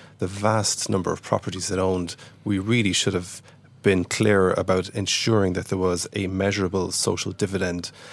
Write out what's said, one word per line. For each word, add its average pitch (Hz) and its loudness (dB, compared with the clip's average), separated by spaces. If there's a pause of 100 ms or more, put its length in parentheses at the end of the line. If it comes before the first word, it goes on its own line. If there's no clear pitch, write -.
(200)
the 92 0
vast 101 0
number 92 0
of 82 -8
properties - -4
it 92 -2
owned, 92 0 (280)
we 101 0
really 104 2
should 95 0
have 90 -6 (400)
been 92 4
clear 101 4
about 92 0
ensuring 101 2
that 90 -4
there 98 -2
was 90 0
a 98 -2
measurable 95 0
social 98 -2
dividend, 92 -2 (220)